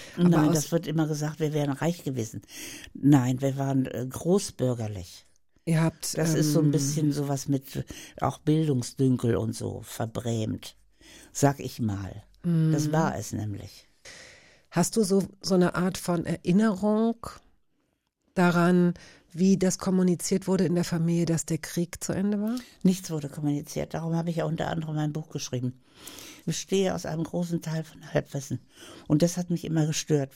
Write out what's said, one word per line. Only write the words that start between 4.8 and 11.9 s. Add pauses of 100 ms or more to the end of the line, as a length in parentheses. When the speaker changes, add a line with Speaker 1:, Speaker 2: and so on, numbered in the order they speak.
Speaker 1:
Ihr
habt,
Speaker 2:
Das
ist
so
ein
Speaker 1:
ähm,
Speaker 2:
bisschen
sowas
mit (340)
auch
Bildungsdünkel
und
so
verbrämt, (580)
sag
ich
mal. (480)